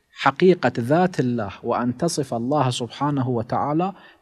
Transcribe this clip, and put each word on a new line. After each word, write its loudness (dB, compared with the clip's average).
حقيقة 4
ذات 2
الله -2
وأن -2
تصف -4
الله 0
سبحانه -4
وتعالى -2